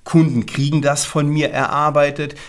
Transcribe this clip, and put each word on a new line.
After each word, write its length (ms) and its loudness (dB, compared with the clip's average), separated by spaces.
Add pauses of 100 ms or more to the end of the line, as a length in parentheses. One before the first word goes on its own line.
Kunden 420 2
kriegen 360 -2
das 240 0
von 220 -2
mir 220 0
erarbeitet. 880 0 (140)